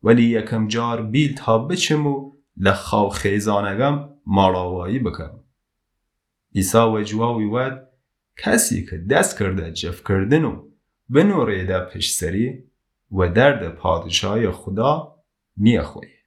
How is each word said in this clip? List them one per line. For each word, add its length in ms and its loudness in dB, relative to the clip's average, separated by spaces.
وەلی 320 4
یەکەم 320 -2
جار 340 -2
بیل 320 0
تا 240 0
بچم 480 0
و 100 0
لە 80 4
خاو 240 2
خێزانەکەم 760 0
ماڵاوایی 680 0
بکەم. 300 -8
ئیسا 280 4
وە 160 0
جواوی 460 -2
وەت: 220 -2
"کەسی 480 0
کە 100 -10
دەست 280 2
کردە 280 -2
جفکردن 640 0
و 100 -4
بنوڕێدە 680 2
پشت 300 -6
سەری، 300 -2
وە 140 2
دەردە 340 2
پادشای 680 0
خدا 420 -2
نییە 340 4
خۆی." 360 -20